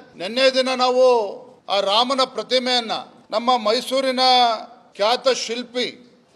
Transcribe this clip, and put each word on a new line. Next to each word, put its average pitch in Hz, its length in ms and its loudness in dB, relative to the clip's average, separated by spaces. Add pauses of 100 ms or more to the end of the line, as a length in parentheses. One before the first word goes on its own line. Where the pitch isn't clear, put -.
(180)
ನಿನ್ನೆ 233 320 0
ದಿನ 254 200 0
ನಾವು 254 360 2 (640)
ಆ 196 100 0
ರಾಮನ 240 460 0
ಪ್ರತಿಮೆಯನ್ನ 247 680 -4 (400)
ನಮ್ಮ 240 260 0
ಮೈಸೂರಿನ 254 640 -2 (760)
ಖ್ಯಾತ 240 340 0
ಶಿಲ್ಪಿ 240 920 -6 (160)